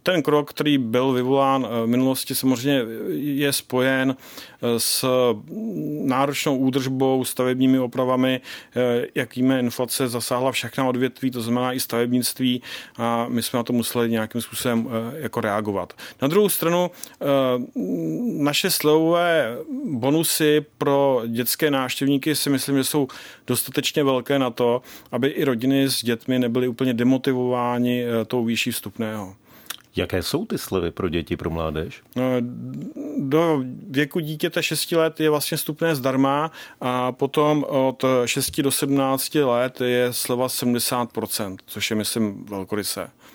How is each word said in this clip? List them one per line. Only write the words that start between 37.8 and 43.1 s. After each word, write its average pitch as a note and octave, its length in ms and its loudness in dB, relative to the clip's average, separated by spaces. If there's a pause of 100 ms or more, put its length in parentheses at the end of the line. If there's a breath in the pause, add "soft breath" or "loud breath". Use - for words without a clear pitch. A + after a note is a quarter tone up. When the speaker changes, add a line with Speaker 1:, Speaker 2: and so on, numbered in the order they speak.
Speaker 1:
šesti C#3 380 -2
do C3+ 80 2
sedmnácti C#3 720 2
let B2+ 380 2
je B2 320 2
sleva B2 360 -2
sedmdesát A#2+ 640 0
procent, G#2 540 -6
což - 240 -6
je, A2 60 0
myslím, G#2 500 -2
velkorysé. F#2+ 640 -6 (260 loud breath)